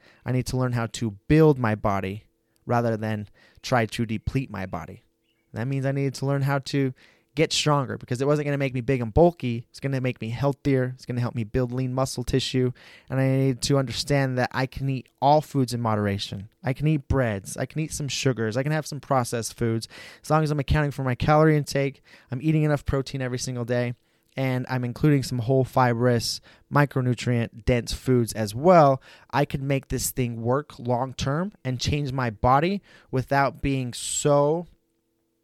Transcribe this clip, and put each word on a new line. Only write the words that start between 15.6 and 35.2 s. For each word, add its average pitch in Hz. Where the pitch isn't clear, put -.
in 120
moderation. 104
I 135
can 139
eat 156
breads. 113
I 131
can -
eat 156
some 147
sugars. 113
I 135
can 147
have 156
some 139
processed 135
foods. 113
As -
long 156
as 147
I'm 151
accounting 147
for 135
my 127
calorie 151
intake, 139
I'm 131
eating 156
enough 151
protein 135
every 123
single 123
day, 120
and 131
I'm 123
including 139
some 123
whole 131
fibrous, 120
micronutrient 123
dense 120
foods 123
as 107
well, 143
I 139
could 143
make 135
this 123
thing 120
work 131
long 123
term 165
and 127
change 143
my 127
body 143
without 135
being 131
so 147